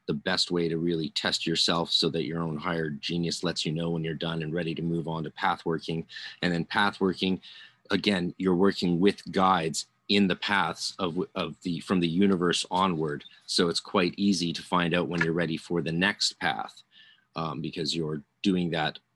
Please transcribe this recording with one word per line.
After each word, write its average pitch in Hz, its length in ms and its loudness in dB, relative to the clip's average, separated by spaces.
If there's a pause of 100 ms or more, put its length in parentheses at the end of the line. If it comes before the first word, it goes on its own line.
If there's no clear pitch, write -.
the 87 60 0
best 92 380 -2
way 85 180 2
to 82 80 -2
really 80 320 0
test - 360 -2
yourself 85 460 2
so - 180 2
that 78 140 -2
your 82 180 -4
own 82 140 -2
higher 80 340 -2
genius 82 540 -4
lets 85 220 -2
you 80 80 -2
know 82 160 -2
when 82 160 -2
you're 80 80 -4
done 82 280 -4
and 78 120 -6
ready 82 200 -2
to 78 80 -6
move 82 260 -2
on 80 180 -4
to 76 60 -8
path 90 340 -2
working. 82 420 -2 (340)
And 87 120 2
then 85 100 0
path 101 380 0
working, 92 400 0 (500)
again, 92 460 2
you're 92 180 2
working 87 460 4
with 95 320 2
guides 90 540 2 (200)
in 101 200 4
the 87 100 2
paths 92 600 -2
of, 90 380 -2
of 82 280 -4
the, 82 180 -4
from 95 180 2
the 85 80 4
universe 87 640 2
onward. 80 540 0 (200)
So 92 220 2
it's 85 140 0
quite 90 340 0
easy 90 380 2
to - 80 -8
find 87 320 2
out 87 160 2
when 85 120 0
you're 82 120 0
ready 80 240 0
for 87 240 -2
the 78 100 -4
next 92 480 0
path, 62 440 -4 (520)
um, 78 240 -4
because 80 340 -4
you're 78 280 -4 (220)
doing 90 280 4
that 78 260 -2 (180)